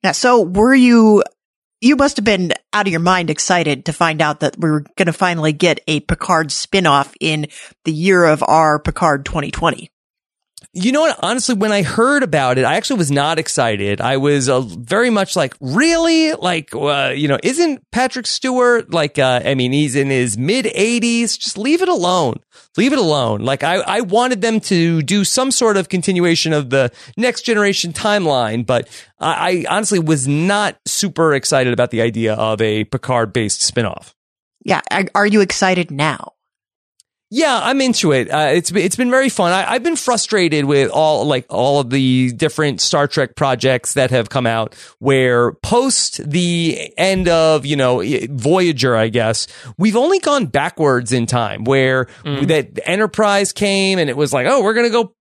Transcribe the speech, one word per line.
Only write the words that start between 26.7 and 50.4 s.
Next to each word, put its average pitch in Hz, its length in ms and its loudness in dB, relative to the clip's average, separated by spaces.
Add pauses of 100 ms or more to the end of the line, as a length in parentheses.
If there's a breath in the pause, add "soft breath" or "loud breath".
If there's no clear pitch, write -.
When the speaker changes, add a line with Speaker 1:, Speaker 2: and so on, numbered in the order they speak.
Speaker 2:
the 131 200 2 (280 loud breath)
Next 240 240 -2
Generation 202 500 0
timeline, 135 720 0
but 117 240 -2 (300 loud breath)
I, 170 500 -2
I - 80 -2
honestly 208 220 0
was 151 280 0
not 180 600 0
super 165 480 0
excited 131 400 0
about 123 160 0
the 117 100 -2
idea 113 320 0
of 110 300 -2
a 107 220 0
Picard-based 113 760 -2
spinoff. - 540 -4 (500)
Speaker 1:
Yeah. 180 160 0 (100)
Are, 196 140 -2 (100)
are 202 120 0
you 208 160 4
excited 185 480 0
now? 143 420 -4 (1000)
Speaker 2:
Yeah, 277 280 2
I'm 269 180 0
into 220 320 2
it. 127 180 0
Uh, 151 220 0
it's, 170 200 0
it's 180 220 0
been 247 160 -2
very 262 200 2
fun. 175 220 0
I, 185 200 0
I've 247 100 -2
been 330 140 -2
frustrated 175 680 0
with 139 240 2
all, 151 340 2
like, 143 240 -2
all 139 320 0
of 127 80 -4
the 127 440 2
different 147 500 -2
Star 143 260 0
Trek - 280 -2
projects 131 580 0
that 127 160 2
have 120 180 0
come 127 180 -2
out 113 280 -2 (240 loud breath)
where 123 540 2 (100)
post - 580 0 (100)
the 170 680 -2
end 185 300 0
of, 160 360 2
you 147 120 -2
know, 127 260 2
i-, 117 280 -2
Voyager, 135 640 0
I 113 140 2
guess, 110 380 -2 (320 loud breath)
we've 202 180 2
only 339 220 2
gone 285 260 0